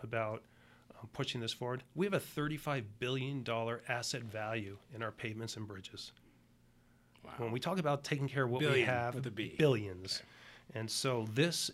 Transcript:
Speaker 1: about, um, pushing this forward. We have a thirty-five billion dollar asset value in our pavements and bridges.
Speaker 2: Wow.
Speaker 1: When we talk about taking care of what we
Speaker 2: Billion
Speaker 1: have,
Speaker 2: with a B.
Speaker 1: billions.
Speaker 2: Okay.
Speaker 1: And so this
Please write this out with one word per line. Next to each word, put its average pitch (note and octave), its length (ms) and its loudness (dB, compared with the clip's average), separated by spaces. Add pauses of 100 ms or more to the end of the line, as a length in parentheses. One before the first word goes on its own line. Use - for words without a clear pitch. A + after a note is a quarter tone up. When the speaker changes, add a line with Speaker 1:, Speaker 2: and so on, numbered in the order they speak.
Speaker 1:
about, A2+ 400 -2 (580)
um, A#2 120 -12
pushing B2+ 280 -2
this A2+ 120 -2
forward. B2 320 -4 (100)
We F3 120 2
have G3 80 2
a D3 60 4
thirty-five C#3+ 760 -2
billion C3 460 0
dollar A#2 440 0
asset A#2+ 360 -2
value G#2+ 520 -2 (180)
in A2+ 80 -4
our A2 100 -2
pavements A2 440 -6
and G#2+ 120 -6
bridges. G2 440 -12 (1120)
Speaker 2:
Wow. - 140 -14
Speaker 1:
When A#2 140 0
we B2 80 0
talk F#3 180 0
about D3 240 2
taking C#3 260 0
care C3 160 2
of A#2+ 60 2
what B2+ 100 2
we D3+ 60 4
Speaker 2:
Billion C3 220 6
Speaker 1:
have, A#2+ 260 2
Speaker 2:
with B2+ 120 -4
a A#2+ 40 -2
B. G#2 260 -4
Speaker 1:
billions. G#2 600 4
Speaker 2:
Okay. - 120 -10 (480)
Speaker 1:
And A2 140 -4
so B2 440 2
this D#3+ 400 4